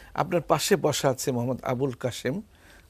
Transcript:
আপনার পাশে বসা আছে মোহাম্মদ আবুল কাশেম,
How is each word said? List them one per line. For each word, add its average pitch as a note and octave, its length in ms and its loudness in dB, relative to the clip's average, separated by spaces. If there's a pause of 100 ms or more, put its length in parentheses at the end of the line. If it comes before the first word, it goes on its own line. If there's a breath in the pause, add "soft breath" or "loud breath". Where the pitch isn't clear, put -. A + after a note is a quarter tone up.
(140 soft breath)
আপনার D3+ 260 0
পাশে E3 360 2
বসা D3 320 2
আছে C3 240 0
মোহাম্মদ B2 300 -2
আবুল C3 300 -2
কাশেম, C3 500 -4 (480 soft breath)